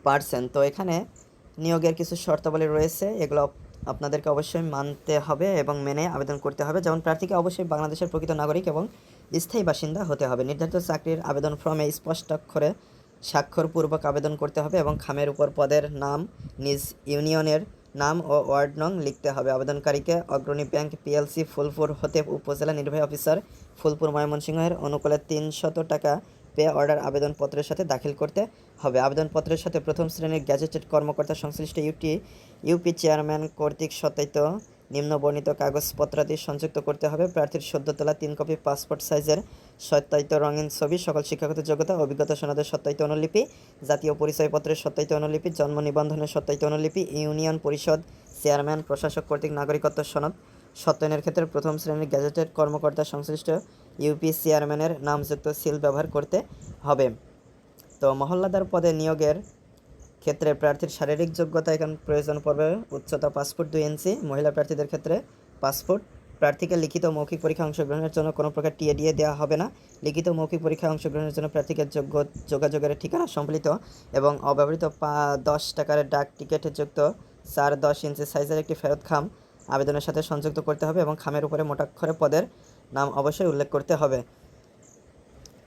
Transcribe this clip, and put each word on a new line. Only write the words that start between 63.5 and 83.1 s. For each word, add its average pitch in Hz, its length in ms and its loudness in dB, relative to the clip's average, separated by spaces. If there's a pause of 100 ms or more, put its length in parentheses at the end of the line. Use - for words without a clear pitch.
ফুট 165 120 -4
দুই 156 160 0
ইঞ্চি, 151 300 -2 (100)
মহিলা 147 280 0
প্রার্থীদের 147 360 0
ক্ষেত্রে 160 280 -2 (460)
পাঁচ 135 240 0
ফুট। 190 160 2 (380)
প্রার্থীকে 151 380 2
লিখিত 160 300 0
মৌখিক 156 340 -2
পরীক্ষা 160 240 0
অংশগ্রহণের 151 520 -2
জন্য 156 160 2
কোনো 151 180 0
প্রকার 151 280 -2
টিএ 151 160 4
দিয়ে 156 180 2
দেওয়া 151 220 2
হবে 147 220 0
না। 175 100 2 (360)
লিখিত 160 260 0
মৌখিক 160 340 0
পরীক্ষা 160 280 0
অংশগ্রহণের 151 460 -2
জন্য 151 120 -2
প্রার্থীকে 151 380 0
যোগ্য, 143 280 -4 (340)
যোগাযোগের 147 520 2
ঠিকানা 339 260 -2
সম্বলিত 151 400 -2 (460)
এবং 139 200 4 (100)
অব্যবহৃত 143 420 2 (160)
পা-, 147 440 2
দশ 151 180 2 (120)
টাকার 147 240 2 (100)
ডাক 143 180 0 (120)
টিকিট 147 240 -2 (160)
যুক্ত 147 200 -4 (560)
চার 143 260 4
দশ 147 240 4
ইঞ্চি 147 220 -4
সাইজের 147 320 -2
একটি 156 160 -2
ফেরত 143 300 -2
খাম 151 200 2 (440)
আবেদনের 139 380 2
সাথে 156 160 -2
সংযুক্ত 151 380 -4
করতে 151 260 -2
হবে 160 140 0
এবং 151 220 2
খামের 147 220 -2
উপরে 151 180 -2
মোটাক্ষরে 147 580 -2
পদের 156 240 4 (480)
নাম 139 140 2 (140)